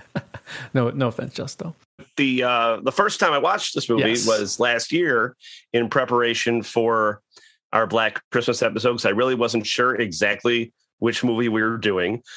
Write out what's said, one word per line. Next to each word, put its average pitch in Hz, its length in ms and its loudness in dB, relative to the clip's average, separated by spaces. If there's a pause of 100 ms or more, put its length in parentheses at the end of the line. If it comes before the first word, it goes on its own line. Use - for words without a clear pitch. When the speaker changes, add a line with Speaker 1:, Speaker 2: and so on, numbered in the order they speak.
(140)
Speaker 1:
<laughs> - 100 -6 (500)
No, 123 160 2
no 135 160 -2
offense, 123 280 -6
Justo. - 420 -10 (400)
Speaker 2:
The, 131 260 0
uh, 117 400 2
the 127 80 -2
first 202 300 0
time 175 120 4
I 143 60 2
watched 180 380 0
this - 120 -2
movie 120 220 2
Speaker 1:
Yes. 117 160 0
Speaker 2:
was 104 320 0
last 120 320 0
year 131 460 0 (360)
in 117 160 2
preparation 120 760 0
for 113 580 0 (500)
our 110 140 2
Black 110 340 0 (120)
Christmas 120 280 0
episode, 113 340 0
'cause 120 120 -4
I 101 40 4
really 123 260 2
wasn't 117 280 0
sure 123 300 0
exactly 107 800 -2 (260)
which 113 240 0
movie 120 260 0
we 110 140 0
were 113 140 0
doing. 101 440 -2 (160)